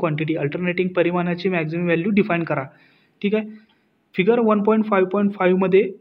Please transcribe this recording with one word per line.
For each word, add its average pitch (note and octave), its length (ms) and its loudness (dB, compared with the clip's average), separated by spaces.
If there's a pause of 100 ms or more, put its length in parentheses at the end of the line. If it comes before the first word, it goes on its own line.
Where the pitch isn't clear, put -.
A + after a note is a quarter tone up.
quantity, D#3 320 -4
Alternating F3 520 -4
परिमाणाची F3 600 -2
maximum E3+ 340 -4
value F3 280 0
define F3 320 0
करा. C#3+ 200 -4 (580)
ठीक G3+ 140 -2
आहे, G#3+ 140 -4 (680)
Figure A3 220 4
one G#3+ 240 2
point G#3+ 220 2
five F#3+ 240 2
point G3+ 240 0
फाईव्हमध्ये F#3 680 2